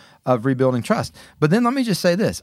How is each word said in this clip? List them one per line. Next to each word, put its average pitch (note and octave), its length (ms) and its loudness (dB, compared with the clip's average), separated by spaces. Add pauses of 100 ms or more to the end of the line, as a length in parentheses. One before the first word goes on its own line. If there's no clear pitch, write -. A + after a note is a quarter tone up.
(260)
of B2+ 200 0
rebuilding B2+ 360 2
trust. - 320 -4 (280)
But D3+ 80 4
then A#3 160 2
let A#3+ 80 0
me C#4 100 -2
just A3 160 -2
say F3 160 0
this. D#3 280 -2